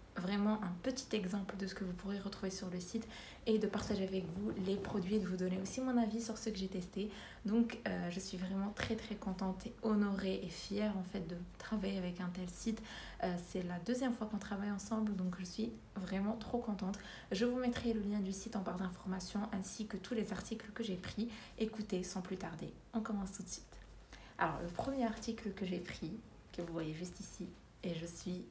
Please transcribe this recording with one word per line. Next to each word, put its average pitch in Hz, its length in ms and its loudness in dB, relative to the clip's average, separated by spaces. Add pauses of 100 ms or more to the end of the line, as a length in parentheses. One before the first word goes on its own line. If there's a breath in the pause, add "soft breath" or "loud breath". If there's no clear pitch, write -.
(160)
vraiment 202 480 4
un 180 180 0
petit 254 340 0
exemple 196 420 0
de 190 100 0
ce - 80 -4
que - 80 -2
vous 180 100 -2
pourrez 202 240 -2
retrouver 196 320 -2
sur 190 220 -4
le 180 80 -2
site 220 280 -2 (380 loud breath)
et 214 140 8
de 214 80 4
partager 202 360 2
avec 190 220 2
vous 190 260 0 (140)
les 196 100 4
produits 196 400 2
et 214 40 8
de 185 80 2
vous 185 80 2
donner 185 260 2
aussi 196 180 -2
mon 254 160 4
avis 226 280 6
sur 220 160 -2
ce - 100 0
que 190 80 0
j'ai 190 120 0
testé. 185 420 -2 (340 loud breath)
Donc, 226 320 6 (100)
euh, 180 220 0
je 175 100 -2
suis 185 160 -4
vraiment 196 360 0
très, - 240 0
très 214 180 -4
contente 185 540 -2
et 233 60 -8 (100)
honorée 196 600 4
et 175 60 -2
fière 208 480 0
en 185 60 0
fait 180 240 -2
de 175 80 -4 (240)
travailler 196 400 0
avec 180 200 -2
un 180 100 0
tel 180 200 -2
site. 220 320 0 (420 loud breath)
Euh, 185 80 4 (180)
c'est 185 120 0
la 180 240 0
deuxième 254 260 4
fois 226 140 0
qu'on 214 140 0
travaille 202 320 0
ensemble, 208 440 2
donc 180 220 2
je 185 80 -4
suis 226 260 -2 (240)
vraiment 196 380 2
trop 233 240 -2
contente. 202 400 0 (340 loud breath)
Je 202 140 4
vous 247 140 4
mettrai 240 340 4
le 214 80 2
lien 208 180 2
du 190 120 2
site - 240 -4
en 196 60 2
barre 180 160 0
d'informations 185 640 0 (100)
ainsi 196 340 -2
que 208 120 -4
tous 190 180 -2
les 214 160 2
articles 208 420 -4
que 233 100 -2
j'ai 196 120 0
pris. 208 340 -2 (300 loud breath)
Écoutez, 214 440 2
sans 180 180 -2
plus 180 160 -2
tarder, 165 360 -4 (200)
on 226 80 2
commence 202 320 0
tout 180 100 -6
de 180 60 -8
suite. - 160 -8 (760 loud breath)
Alors, 165 240 2
le 175 60 -2
premier 262 360 2
article 220 460 0
que 190 120 -2
j'ai 180 160 0
pris, 175 320 -4 (420)
que 170 100 -2
vous 170 100 -4
voyez 160 220 0
juste 180 240 -6
ici, 180 280 -6 (360)
et 180 100 2
je 160 140 -2
suis 180 440 -4